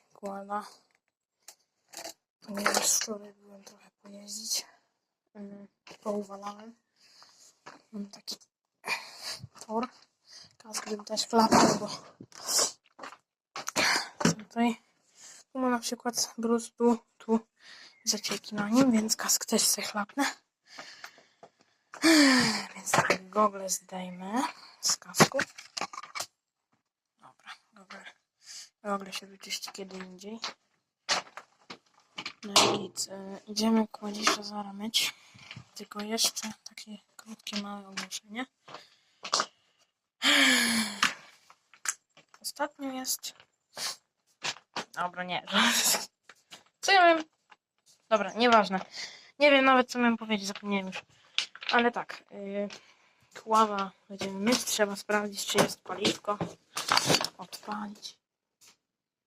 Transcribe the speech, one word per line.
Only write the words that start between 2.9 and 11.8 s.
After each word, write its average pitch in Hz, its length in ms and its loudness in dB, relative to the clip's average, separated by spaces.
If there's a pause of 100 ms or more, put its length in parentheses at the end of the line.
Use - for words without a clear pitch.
wczoraj 208 360 -6
byłem 202 320 -20
trochę 202 260 -20 (120)
pojeździć. 208 640 -8 (680)
Mm, 202 340 -16 (320)
pouwalałem. 202 760 -8 (1160)
Mam 202 180 -12
taki - 260 -14 (1300)
tor. 226 220 -4 (680)
Kask 220 300 -10
bym 208 160 -8
też 214 220 -4
klapnął, 220 520 6
bo 208 100 -6 (2500)